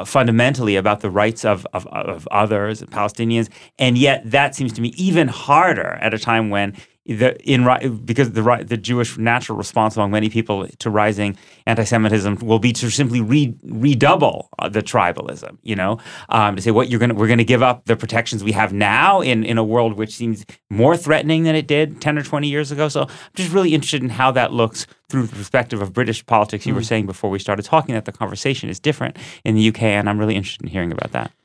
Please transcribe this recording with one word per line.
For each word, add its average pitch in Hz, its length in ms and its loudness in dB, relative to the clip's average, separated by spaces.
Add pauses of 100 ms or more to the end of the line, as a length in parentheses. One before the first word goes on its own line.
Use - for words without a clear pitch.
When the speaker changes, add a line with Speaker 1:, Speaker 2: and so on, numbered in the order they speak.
Speaker 1:
uh, 92 40 -6
fundamentally 120 720 2
about 104 240 2
the 107 80 -4
rights 104 380 0
of, 92 260 0
of, 90 140 -6
of - 440 -10
others, 107 520 0
Palestinians." 113 680 -2 (300)
And 127 180 4
yet 131 340 2
that 139 240 2
seems 127 200 -4
to 113 80 -4
me 120 140 -2
even 175 320 2
harder 127 760 0
at 107 100 0
a 110 60 -4
time 113 320 0
when 101 260 -2 (300)
the, 120 420 0
in 127 160 4
ri-, 127 240 4
because 120 440 -2
the 110 100 0
ri-, 120 220 2
the 120 120 -4
Jewish 120 400 -4
natural 117 400 0
response 107 400 0
among 101 140 0
many 107 180 0
people 107 380 -2
to - 240 -8
rising 104 480 0 (260)
anti-Semitism 107 800 2
will 113 160 2
be 120 140 2
to 117 180 -2
simply 123 300 0
re-, 123 420 2
redouble, 131 840 2 (100)
uh, - 100 -4
the 104 140 -2
tribalism, - 800 -2
you 110 140 -6
know, 98 240 -2 (300)
um, 107 260 2
to 95 60 -8
say, 113 100 0
"What, 117 180 2
you're 120 80 0
gonna, 120 160 2
we're 107 140 0
gonna 117 160 4
give 120 180 4
up 123 220 0
the 113 120 2
protections 113 460 -4
we 104 80 -2
have 107 220 0
now 117 480 2
in, 117 240 0
in 117 120 -2
a 113 60 2
world 113 300 2
which 107 240 -6
seems 113 280 -6 (240)
more 120 280 4
threatening 156 480 2
than 160 100 2
it 156 140 -2
did 151 320 0
ten 151 180 0
or 143 60 -4
twenty 147 240 -4
years 143 240 -4
ago." 151 160 -2
So 143 140 -2
I'm 139 60 -4 (260)
just 180 180 -4
really 185 200 4
interested 147 300 0
in 127 60 -4
how 127 240 2
that 123 200 0
looks 113 360 0 (200)
through 127 180 0
the - 100 -12
perspective 120 440 -2
of 95 120 -6
British 113 340 -4
politics. 104 400 0
You 139 80 -2
were 123 60 -2
Speaker 2:
Mm. 117 60 -4
Speaker 1:
saying 110 200 0
before 95 240 -4
we 98 80 -4
started 101 260 -4
talking 156 300 2
that 110 120 -4
the 104 60 -12
conversation 110 560 -6
is - 120 -10
different 143 360 -4 (280)
in 110 100 0
the 110 80 4
U 110 100 4
K, 110 220 0
and 104 140 0
I'm 104 100 -2
really 107 160 0
interested 95 300 -8
in - 60 -10
hearing 87 200 -4
about - 220 -6
that. 58 180 -6 (140)